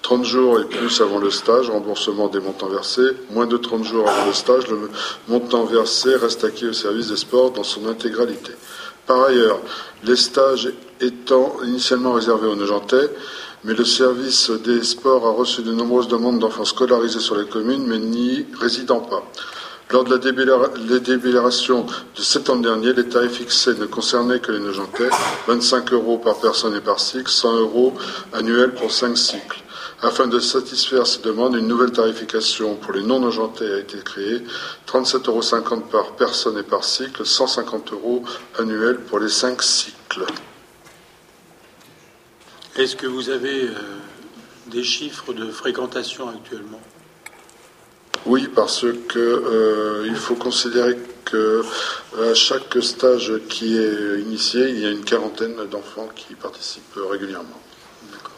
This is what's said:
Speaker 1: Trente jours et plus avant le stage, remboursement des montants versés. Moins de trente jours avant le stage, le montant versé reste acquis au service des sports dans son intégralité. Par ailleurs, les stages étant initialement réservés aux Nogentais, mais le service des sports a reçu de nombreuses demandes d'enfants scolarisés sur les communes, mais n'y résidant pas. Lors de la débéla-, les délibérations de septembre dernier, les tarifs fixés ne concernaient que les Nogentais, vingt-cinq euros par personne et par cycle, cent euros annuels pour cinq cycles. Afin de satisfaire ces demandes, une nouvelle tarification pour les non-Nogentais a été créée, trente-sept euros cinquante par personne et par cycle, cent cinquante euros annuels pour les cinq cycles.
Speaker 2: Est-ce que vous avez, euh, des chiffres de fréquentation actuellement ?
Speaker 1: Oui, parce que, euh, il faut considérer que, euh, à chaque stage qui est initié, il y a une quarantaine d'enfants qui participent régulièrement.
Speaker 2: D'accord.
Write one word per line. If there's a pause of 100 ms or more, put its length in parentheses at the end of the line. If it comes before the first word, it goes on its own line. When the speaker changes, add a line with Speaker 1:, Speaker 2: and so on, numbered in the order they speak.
Speaker 1:
Trente
jours
et
plus
avant
le
stage,
remboursement
des
montants
versés. (140)
Moins
de
trente
jours
avant
le
stage,
le (380)
montant
versé
reste
acquis
au
service
des
sports
dans
son
intégralité. (560)
Par
ailleurs, (440)
les
stages (300)
étant
initialement
réservés
aux
Nogentais, (540)
mais
le
service
des
sports
a
reçu
de
nombreuses
demandes
d'enfants
scolarisés
sur
les
communes,
mais
n'y (140)
résidant
pas. (640)
Lors
de
la
débéla-, (140)
les
délibérations (300)
de
septembre
dernier,
les
tarifs
fixés
ne
concernaient
que
les
Nogentais, (380)
vingt-cinq
euros
par
personne
et
par
cycle,
cent
euros (400)
annuels
pour
cinq
cycles. (400)
Afin
de
satisfaire
ces
demandes,
une
nouvelle
tarification
pour
les
non-Nogentais
a
été
créée, (420)
trente-sept
euros
cinquante
par
personne
et
par
cycle,
cent
cinquante
euros (360)
annuels
pour
les
cinq
cycles. (2500)
Speaker 2:
Est-ce
que
vous
avez,
euh, (960)
des
chiffres
de
fréquentation
actuellement ? (1500)
Speaker 1:
Oui,
parce (220)
que,
euh,
il
faut
considérer (300)
que, (540)
euh,
à
chaque
stage (160)
qui
est
initié,
il
y
a
une
quarantaine (160)
d'enfants
qui
participent (100)
régulièrement. (520)
Speaker 2:
D'accord.